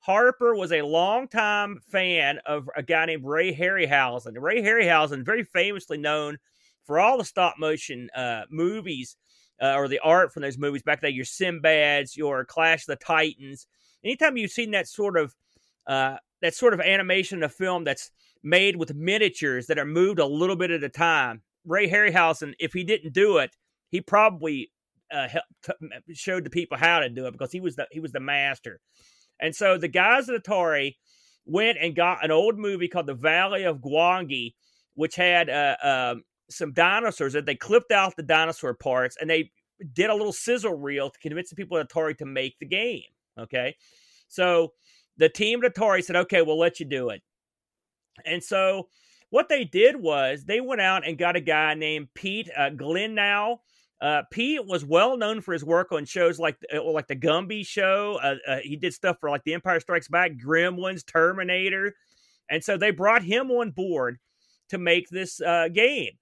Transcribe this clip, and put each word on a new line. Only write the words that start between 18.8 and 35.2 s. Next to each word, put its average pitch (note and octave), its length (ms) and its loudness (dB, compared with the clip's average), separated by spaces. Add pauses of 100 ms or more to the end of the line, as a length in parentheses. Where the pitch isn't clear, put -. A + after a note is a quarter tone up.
miniatures D#3+ 720 -2
that D#3 120 0
are C#3+ 60 -2
moved F3 340 2
a D#3 60 4
little D#3+ 320 0
bit F3 140 -2
at E3 120 -2
a C#3 60 -6
time, C3+ 540 0 (240)
Ray F3+ 240 0
Harryhausen, F3 680 2
if D#3+ 140 -4
he F3+ 120 -6
didn't E3 280 -4
do G3 240 4
it, C3+ 180 0 (360)
he F#3 100 -2
probably, F3 720 0 (400)
uh, C#3 160 -4
hel-, D#3+ 140 -4 (200)
t-, B2+ 520 -12
showed F#3 300 -6
the - 60 -10
people E3 280 -4
how E3 220 4
to B2+ 100 -2
do B2+ 160 -8
it A#2+ 60 -8
because B2+ 200 -10
he F3+ 80 -8
was E3 160 -6
the, C#3 160 -8
he D#3+ 80 -10
was D#3 120 -10
the C3 80 -6
master. C#3 600 -4 (580)
And D#3+ 160 -4
so F#3+ 220 2
the E3+ 120 -4
guys A3 400 4
at A#3 140 -4
Atari D#3+ 540 0 (480)
went G#3 360 2
and D#3+ 140 -2
got E3+ 300 2
an D#3 60 0
old G3+ 280 4
movie G3 300 -4
called F3 180 -4
The C#3 80 -6
Valley F3+ 500 0
of D#3+ 140 0
Gwangi, C#3+ 760 0 (400)
which D#3 220 -4
had, F3 340 4